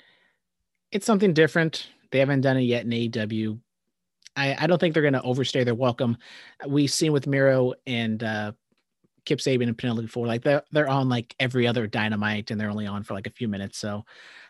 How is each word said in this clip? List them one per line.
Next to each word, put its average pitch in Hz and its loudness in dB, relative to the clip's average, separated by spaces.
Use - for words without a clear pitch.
It's 202 -4
something 202 4
different. 160 2
They 131 0
haven't 135 4
done 131 4
it 127 2
yet 120 0
in 117 -4
A 117 -2
E 117 -2
W. 110 -4
I, 139 0
I 156 0
don't 170 4
think 170 0
they're 160 2
gonna 135 2
overstay 127 0
their 120 0
welcome. 120 0
We've 143 2
seen 160 0
with 143 0
Miro 135 4
and, 113 -2
uh, 107 -4
Kip 143 0
Sabian 123 0
and 113 -4
Penelope 117 -2
before, 117 -6
like, 117 -2
they're, 147 2
they're 147 2
on, 135 2
like, 123 -2
every 127 2
other 117 0
Dynamite, 107 -2
and 107 -4
they're 107 -4
only 104 -6
on 101 -8
for, 107 -10
like, 98 -8
a - -14
few 120 -6
minutes. 98 -6
So 104 -8